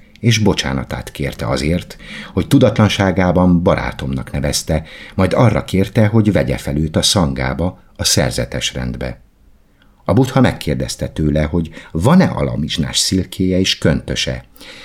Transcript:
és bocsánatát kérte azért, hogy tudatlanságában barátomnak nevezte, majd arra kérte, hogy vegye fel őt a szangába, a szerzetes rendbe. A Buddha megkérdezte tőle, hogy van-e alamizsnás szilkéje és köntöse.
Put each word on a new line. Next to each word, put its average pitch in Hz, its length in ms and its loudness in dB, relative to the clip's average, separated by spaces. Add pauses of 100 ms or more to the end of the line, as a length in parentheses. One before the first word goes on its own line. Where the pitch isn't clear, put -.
(200)
és 113 180 2
bocsánatát 67 760 -2
kérte 67 360 -6
azért, 73 500 -2 (360)
hogy 87 140 -2
tudatlanságában 92 1160 4
barátomnak 65 680 -2
nevezte, 76 520 -2 (320)
majd 95 180 2
arra 120 300 2
kérte, 95 440 2
hogy 107 240 4
vegye 67 260 0
fel 71 200 -6
őt 78 180 -2
a 82 60 2
szangába, 69 800 0 (160)
a - 80 -6
szerzetes 65 720 -2
rendbe. 62 460 -8 (880)
A - 60 2
Buddha 127 280 2
megkérdezte 71 640 -2
tőle, 76 360 0
hogy 80 260 -2 (220)
van-e 143 340 4
alamizsnás 69 720 -4
szilkéje 92 640 0
és - 180 0
köntöse. 64 680 -2 (400)